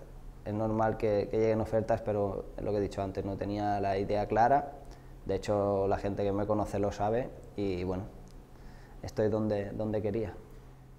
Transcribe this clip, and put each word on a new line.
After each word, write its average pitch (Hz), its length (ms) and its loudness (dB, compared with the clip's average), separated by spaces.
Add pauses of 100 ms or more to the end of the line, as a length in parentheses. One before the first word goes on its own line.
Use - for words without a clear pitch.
(440)
es 104 100 -4
normal 110 440 2
que, 104 320 4
que 110 80 0
lleguen 110 240 4
ofertas, 110 400 2
pero 101 440 0 (120)
es - 60 -6
lo 104 80 -2
que 104 60 2
he 101 40 2
dicho 98 200 -2
antes, 95 220 -4
no 98 140 -4
tenía 101 420 0
la 98 180 0
idea 101 300 0
clara. 123 460 4 (520)
De 95 100 0
hecho, 101 520 4
la 98 100 4
gente 101 260 -2
que 101 80 2
me 101 160 0
conoce 104 320 2
lo 101 120 2
sabe 110 380 0 (260)
y, 95 280 0
bueno, 92 220 -2 (1000)
estoy 107 260 2
donde, 107 420 2
donde 107 300 0
quería. 104 320 -2 (640)